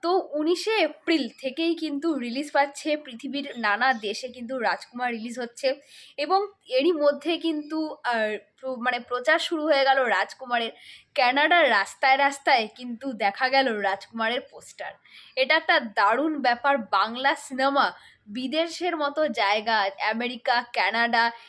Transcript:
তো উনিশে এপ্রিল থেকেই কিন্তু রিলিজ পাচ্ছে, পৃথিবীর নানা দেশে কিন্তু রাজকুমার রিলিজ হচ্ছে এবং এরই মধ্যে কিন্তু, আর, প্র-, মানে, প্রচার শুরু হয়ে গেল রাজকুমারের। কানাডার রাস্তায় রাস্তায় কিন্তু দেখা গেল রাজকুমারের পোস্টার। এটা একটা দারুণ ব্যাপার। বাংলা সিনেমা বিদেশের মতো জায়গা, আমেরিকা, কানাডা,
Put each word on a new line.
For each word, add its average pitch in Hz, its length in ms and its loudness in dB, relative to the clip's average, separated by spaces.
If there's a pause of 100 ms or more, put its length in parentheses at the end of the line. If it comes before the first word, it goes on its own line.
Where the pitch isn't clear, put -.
তো 339 320 0
উনিশে 339 380 0
এপ্রিল 320 580 0 (120)
থেকেই 320 340 -2
কিন্তু 302 440 -4
রিলিজ 247 320 -6
পাচ্ছে, 294 460 0
পৃথিবীর 277 600 -10
নানা 226 360 2
দেশে 220 340 -6
কিন্তু 247 320 -8
রাজকুমার 240 520 -2
রিলিজ 233 280 -10
হচ্ছে 254 360 -4 (420)
এবং 381 300 0 (200)
এরই 269 240 2
মধ্যে 294 460 0
কিন্তু, 311 680 -4
আর, 220 340 -2 (240)
প্র-, 262 140 -6
মানে, 247 240 -2
প্রচার 247 400 0
শুরু 330 240 -4
হয়ে 285 200 4
গেল 269 200 4
রাজকুমারের। 233 680 -2 (440)
কানাডার 285 540 4
রাস্তায় 233 480 2
রাস্তায় 277 580 2
কিন্তু 247 380 -8
দেখা 214 360 0
গেল 262 300 2
রাজকুমারের 220 600 -2
পোস্টার। - 500 -16 (440)
এটা 269 200 2
একটা 320 240 4
দারুণ 240 600 0
ব্যাপার। 262 360 2
বাংলা 226 580 0
সিনেমা 269 560 0 (340)
বিদেশের 320 720 -4
মতো 294 300 -2
জায়গা, 214 640 0 (200)
আমেরিকা, 240 520 -2 (120)
কানাডা, 233 580 2 (180)